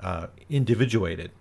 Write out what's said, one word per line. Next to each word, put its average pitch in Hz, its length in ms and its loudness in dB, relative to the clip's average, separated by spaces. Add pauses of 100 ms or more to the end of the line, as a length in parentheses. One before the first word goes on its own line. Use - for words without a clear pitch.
uh, 87 260 -6 (240)
individuated, 110 800 2 (100)